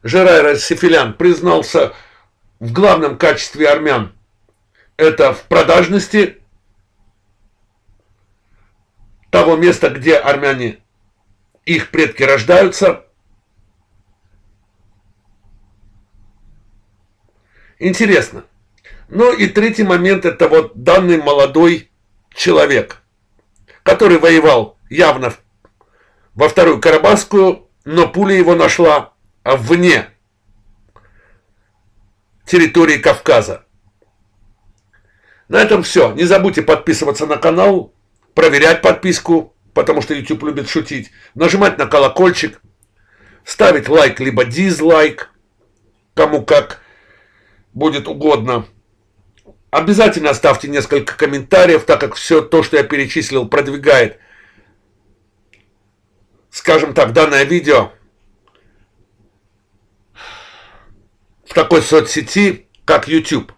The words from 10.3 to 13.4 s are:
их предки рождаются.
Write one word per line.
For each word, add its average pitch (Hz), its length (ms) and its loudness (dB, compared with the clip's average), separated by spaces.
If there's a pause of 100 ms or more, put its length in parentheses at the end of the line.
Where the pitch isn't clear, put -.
их 165 280 -6
предки 151 320 -2
рождаются. 175 840 0 (4000)